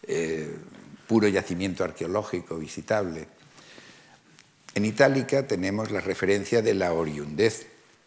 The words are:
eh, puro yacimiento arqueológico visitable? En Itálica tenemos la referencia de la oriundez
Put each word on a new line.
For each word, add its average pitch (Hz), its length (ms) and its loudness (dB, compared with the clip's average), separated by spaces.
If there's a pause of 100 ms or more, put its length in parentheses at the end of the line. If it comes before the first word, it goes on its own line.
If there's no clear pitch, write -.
eh, 80 520 -4 (520)
puro 110 180 4
yacimiento 92 560 0
arqueológico 87 760 -4
visitable? 82 720 -4 (1500)
En 101 80 0
Itálica 135 640 4
tenemos 101 440 -2
la 98 100 -2
referencia 98 640 2
de 110 120 4
la 90 180 2
oriundez 78 720 0 (400)